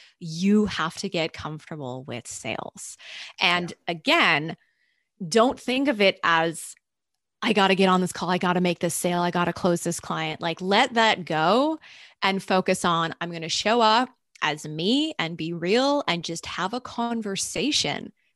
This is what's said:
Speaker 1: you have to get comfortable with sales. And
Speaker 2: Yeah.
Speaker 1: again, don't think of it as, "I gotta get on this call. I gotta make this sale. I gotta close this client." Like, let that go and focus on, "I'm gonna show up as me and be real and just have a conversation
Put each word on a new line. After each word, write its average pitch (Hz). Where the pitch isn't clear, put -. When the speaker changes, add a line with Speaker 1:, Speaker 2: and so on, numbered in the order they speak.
Speaker 1:
you 190
have 170
to -
get 160
comfortable 147
with 120
sales. -
And 175
Speaker 2:
Yeah. -
Speaker 1:
again, 170
don't 226
think 262
of 220
it 190
as, 165
"I 226
gotta 196
get 190
on 185
this 180
call. 170
I 180
gotta 180
make 180
this 170
sale. 175
I 175
gotta 175
close 175
this 170
client." 160
Like, 165
let 214
that 220
go 202
and 196
focus 185
on, 165
"I'm 170
gonna 160
show 233
up 226
as 151
me 220
and 165
be 160
real 240
and 170
just 170
have 185
a -
conversation 220